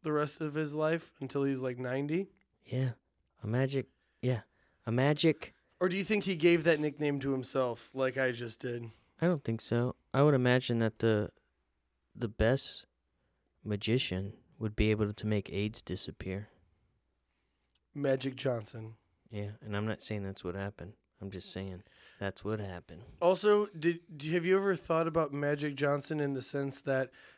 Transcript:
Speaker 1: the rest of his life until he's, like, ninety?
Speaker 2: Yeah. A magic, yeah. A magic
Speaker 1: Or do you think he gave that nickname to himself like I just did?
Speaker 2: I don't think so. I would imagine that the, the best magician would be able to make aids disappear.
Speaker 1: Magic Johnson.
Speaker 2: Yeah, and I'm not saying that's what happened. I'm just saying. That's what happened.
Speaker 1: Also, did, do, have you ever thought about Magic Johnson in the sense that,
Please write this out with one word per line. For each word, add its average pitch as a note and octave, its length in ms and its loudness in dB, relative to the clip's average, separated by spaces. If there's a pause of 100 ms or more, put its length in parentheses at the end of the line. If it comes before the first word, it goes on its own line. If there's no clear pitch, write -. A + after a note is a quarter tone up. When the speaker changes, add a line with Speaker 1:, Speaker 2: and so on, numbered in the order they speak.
Speaker 1:
the D#3 100 -2
rest D3 280 0
of D3+ 140 -4
his D3+ 200 -2
life D#3 460 0
until C#3 240 0
he's, C#3 160 0
like, B2+ 180 -4
ninety? C#3+ 500 -2 (360)
Speaker 2:
Yeah. C3 260 0 (520)
A G#2 40 -6
magic, C3 400 0 (360)
yeah. B2 180 0 (460)
A A2+ 60 -2
magic D3 640 2 (260)
Speaker 1:
Or F3+ 80 2
do F3 80 0
you G3 80 -2
think G#3 200 0
he F#3 120 0
gave E3+ 280 6
that D#3+ 160 4
nickname C#3+ 400 0
to C3+ 120 0
himself B2+ 640 -2
like C3 240 0
I C3 140 2
just A#2 280 -8
did? A#2+ 300 -6 (300)
Speaker 2:
I E3 60 4
don't F3 180 2
think A2+ 160 0
so. A#2+ 360 0 (160)
I C3+ 100 4
would D3+ 120 6
imagine B2 460 4
that A2 180 0
the, G#2+ 320 2 (840)
the A2+ 140 -4
best - 580 0 (760)
magician G#2 720 0 (240)
would G#2+ 180 -4
be G#2+ 140 4
able G#2 220 2
to - 140 -6
make G#2+ 240 0
aids G#2 300 -2
disappear. - 680 -8 (1500)
Speaker 1:
Magic C3+ 420 0
Johnson. A2+ 580 -4 (360)
Speaker 2:
Yeah, G#2 220 -6 (120)
and G#2 120 -4
I'm G#2 100 0
not A2 160 -4
saying G#2 200 -6
that's F#2+ 220 -8
what F2+ 100 -6
happened. G2 400 -8 (280)
I'm G2 80 -8
just F#2+ 220 -10
saying. F#2+ 300 -8 (380)
That's G2 240 -6
what G#2+ 160 -4
happened. F2+ 400 -12 (220)
Speaker 1:
Also, G3+ 460 4
did, E3 320 -2 (140)
do, D3 180 -6
have E3+ 120 0
you F#3 140 4
ever G3 180 0
thought D#3+ 320 0
about D#3 240 0
Magic C#3+ 420 -2
Johnson C#3+ 460 0
in C#3+ 140 0
the C3 80 -4
sense C#3 400 -4
that, C3+ 280 0 (280)